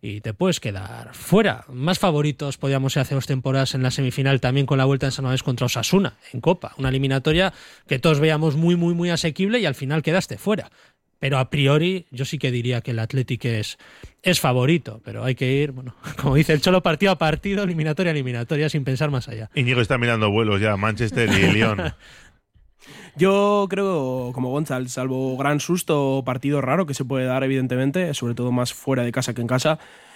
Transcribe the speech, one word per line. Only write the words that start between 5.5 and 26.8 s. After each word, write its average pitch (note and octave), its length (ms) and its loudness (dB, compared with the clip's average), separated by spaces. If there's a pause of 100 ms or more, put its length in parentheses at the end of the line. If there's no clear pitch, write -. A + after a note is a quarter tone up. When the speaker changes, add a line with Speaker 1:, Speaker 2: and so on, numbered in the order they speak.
Speaker 1:
Osasuna, C#3 480 0 (180)
en A#2 100 -8
Copa. F3 360 0
Una C3 120 0
eliminatoria C3+ 500 2 (480)
que C3+ 120 0
todos D#3 220 4
veíamos D#3 360 2
muy, E3+ 200 4
muy, E3+ 160 2
muy F3 180 -2
asequible F#3 480 0
y G3+ 60 0
al C#3 100 0
final C#3+ 280 -2
quedaste E3+ 340 0
fuera. - 340 -2 (480)
Pero C#3 180 0
a B2+ 120 0
priori D3+ 600 2
yo C3 140 -6
sí D#3+ 120 -6
que C3 140 -2
diría A#2+ 300 -2
que C3 100 -8
el A#2 80 -2
Athletic A#2+ 460 -2
es, A2 320 -2 (460)
es F3+ 180 2
favorito, B2+ 640 0
pero A2 180 -10
hay B2+ 120 -2
que C3 180 -2
ir, C#3+ 180 0
bueno, B2+ 240 -14 (120)
<laughs> - 140 -12
como C3+ 140 2
dice D#3+ 160 4
el D3+ 100 4
Cholo, F#3 220 4
partido F#3 300 2
a D#3 40 -2
partido, F#3+ 460 -2
eliminatoria E3 480 -2
a - 20 0
eliminatoria, C3+ 560 -2
sin D3 140 -2
pensar C3+ 260 -2
más B2+ 200 -4
allá. A2 260 -12
Speaker 2:
Íñigo B2 240 2
está B2 180 2
mirando A2+ 340 2
vuelos G#2 280 2
ya, G#2+ 160 2
Manchester G#2 560 0
y F#2+ 220 4
Lyon. G#2+ 460 0
Speaker 3:
<laughs> - 1160 -20
Yo G3+ 540 4
creo, C#3 640 -2
como B2+ 160 -4
Gonzalo, C3 380 -4
salvo C3 500 -4
gran C#3+ 220 0
susto D3 580 0
o C3+ 60 -2
partido C3+ 380 -2
raro D3+ 240 0